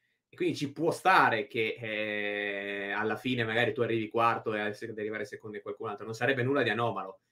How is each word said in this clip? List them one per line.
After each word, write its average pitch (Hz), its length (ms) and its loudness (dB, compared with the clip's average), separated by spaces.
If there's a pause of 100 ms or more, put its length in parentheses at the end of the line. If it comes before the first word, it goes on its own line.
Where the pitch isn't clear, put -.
(320)
E - 40 -20
quindi 165 200 0
ci 139 160 -4
può 151 200 0
stare 131 540 4
che, 110 320 -2
eh, 104 1120 -4
alla 107 240 0
fine 120 280 0
magari 113 300 2
tu 120 80 -2
arrivi 113 260 0
quarto 117 460 2
e 107 60 0
al-, 104 140 -2
se-, 113 120 -10
ad 110 120 -10
arrivare 107 280 -4
secondo 104 320 -12
e - 20 -10
qualcun 107 280 -8
altro. 101 180 -8
Non 113 80 -6
sarebbe 127 280 2
nulla 135 200 2
di 110 80 2
anomalo. 104 500 -2 (120)